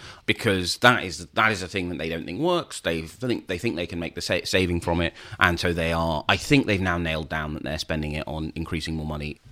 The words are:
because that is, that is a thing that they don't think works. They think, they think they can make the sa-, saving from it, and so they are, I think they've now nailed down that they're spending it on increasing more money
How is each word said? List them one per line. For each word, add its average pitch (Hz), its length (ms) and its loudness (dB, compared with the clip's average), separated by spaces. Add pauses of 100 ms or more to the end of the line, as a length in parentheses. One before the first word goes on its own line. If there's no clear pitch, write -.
(260)
because 95 520 2
that 123 260 6
is, 85 300 -8
that 110 180 4
is 95 120 -2
a 95 40 -8
thing 90 220 -2
that 87 80 -4
they 80 120 -2
don't 82 160 -4
think 90 140 -6
works. 170 420 -2
They 85 200 0
think, 104 460 -4
they 92 100 -2
think 92 200 -2
they 87 100 -2
can 85 120 -6
make 82 160 -6
the 85 60 -6
sa-, 92 220 0
saving 87 380 2
from 85 200 2
it, 82 120 0 (260)
and 87 200 6
so 87 140 0
they 82 180 0
are, 82 380 0
I 98 80 6
think 139 300 4
they've 101 120 2
now 90 180 0
nailed 80 320 -2
down 76 260 -4
that - 80 -8
they're 76 160 -4
spending 76 320 -4
it 76 160 -4
on 78 280 -6
increasing 80 400 -4
more 78 120 -4
money 73 320 -6 (120)